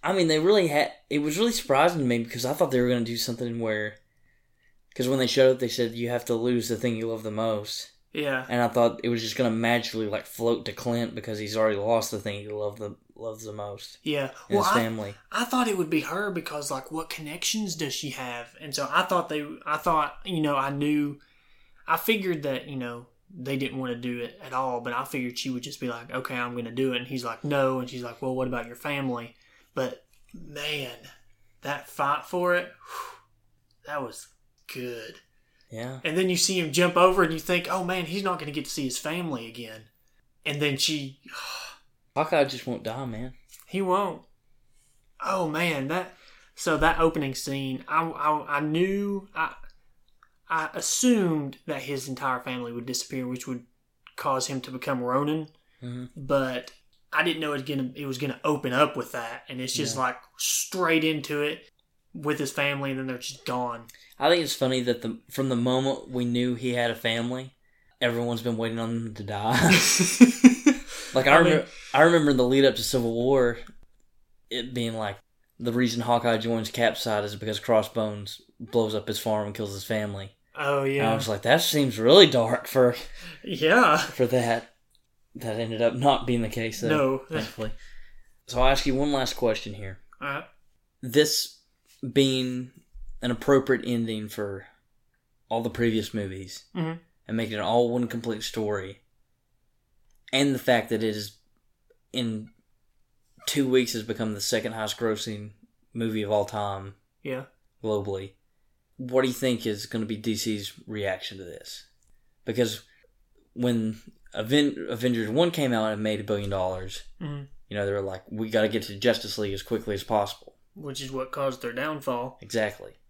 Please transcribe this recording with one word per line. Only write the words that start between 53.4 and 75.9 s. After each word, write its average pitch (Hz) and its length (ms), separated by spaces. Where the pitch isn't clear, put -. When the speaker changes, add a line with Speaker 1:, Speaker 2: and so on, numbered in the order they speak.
Speaker 2:
would 123 180
cause 131 320
him 135 140
to 135 100
become 131 280
Ronin. 147 480
Speaker 1:
Mm-hmm. 123 260
Speaker 2:
But 131 560
I 151 100
didn't 160 180
know 151 120
it 135 140
gonna, 135 280
it 147 120
was 131 120
gonna 135 240
open 143 300
up 143 240
with 123 160
that, 120 360
and 127 120
it's 127 140
just, 135 200
Speaker 1:
Yeah. 131 80
Speaker 2:
like, 127 140
straight 165 680
into 147 380
it 151 280
with 151 280
his 135 120
family, 139 380
and 131 80
then 135 80
they're 127 120
just - 280
gone. 120 400
Speaker 1:
I 139 100
think 170 140
it's 139 140
funny 131 260
that 120 200
the, 110 180
from 135 180
the 127 80
moment 127 540
we 123 140
knew 120 320
he 123 180
had 120 160
a 113 60
family, 120 580
everyone's 120 420
been 117 140
waiting 113 240
on 117 100
him 113 240
to 107 80
die. 117 580
<laughs> - 0
Speaker 2:
<laughs> - 1000
Speaker 1:
Like, 131 140
I 139 80
Speaker 2:
I 160 40
Speaker 1:
remember, 170 240
Speaker 2:
mean - 40
Speaker 1:
I 139 100
remember 160 280
in 135 60
the 123 80
lead 135 200
up 123 120
to 113 80
Civil 117 280
War, 120 460
it 123 240
being 117 220
like, 104 240
the 120 140
reason 120 300